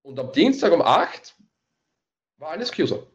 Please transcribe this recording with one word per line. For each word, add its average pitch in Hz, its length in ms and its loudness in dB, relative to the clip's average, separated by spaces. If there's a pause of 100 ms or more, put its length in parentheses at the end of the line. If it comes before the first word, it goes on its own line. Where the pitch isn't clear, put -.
Und 131 180 -14
am 123 120 -6
Dienstag 202 400 2
um 170 100 4
acht - 540 0 (1000)
war 156 140 -12
alles 220 200 -8
Closer. 120 440 -4